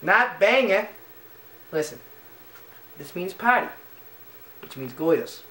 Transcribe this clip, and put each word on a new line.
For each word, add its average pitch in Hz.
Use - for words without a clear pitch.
Not 220
banging. 220
Listen. -
This -
means 180
potty, 233
which -
means 131
goyos. -